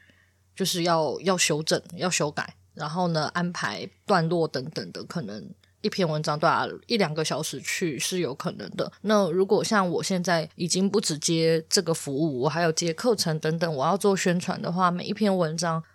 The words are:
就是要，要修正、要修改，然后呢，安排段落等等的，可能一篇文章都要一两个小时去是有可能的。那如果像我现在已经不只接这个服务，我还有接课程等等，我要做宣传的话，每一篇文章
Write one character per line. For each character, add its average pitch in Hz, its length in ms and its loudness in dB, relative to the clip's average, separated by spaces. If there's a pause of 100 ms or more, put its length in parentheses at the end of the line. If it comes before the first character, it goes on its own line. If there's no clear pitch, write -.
(540)
就 190 120 -2
是 175 180 0
要， 160 380 2
要 180 160 2
修 156 260 0
正、 160 180 0 (140)
要 175 140 -2
修 151 200 0
改， - 260 -6 (200)
然 151 120 -8
后 175 200 0
呢， 156 260 0
安 175 180 -2
排 131 380 -6 (160)
段 170 220 4
落 170 180 2
等 139 260 -4
等 120 200 -8
的， 90 140 -10
可 170 160 -8
能 104 280 -12 (320)
一 - 80 -2
篇 185 180 0
文 156 140 -2
章 151 160 -2
都 160 100 2
要 123 220 2 (160)
一 240 100 0
两 180 160 0
个 156 140 -2
小 151 160 -2
时 147 180 -6
去 156 380 -4
是 - 220 -2
有 139 160 -2
可 - 160 -6
能 - 240 -12
的。 - 160 -4 (100)
那 202 300 4
如 185 120 4
果 190 200 4
像 196 260 2
我 156 140 0
现 180 200 0
在 170 300 0
已 180 140 -4
经 185 200 2
不 196 140 2
只 160 160 -2
接 160 500 2
这 - 140 2
个 165 100 -2
服 143 240 -4
务， 139 260 0
我 143 60 2
还 151 140 0
有 165 100 4
接 165 220 -2
课 226 220 2
程 160 240 0
等 160 180 0
等， 165 160 0
我 135 100 0
要 175 140 4
做 196 180 4
宣 180 240 2
传 180 220 -4
的 - 100 -4
话， 175 200 4
每 175 140 -4
一 - 80 -4
篇 202 220 2
文 165 220 0
章 165 240 0 (140)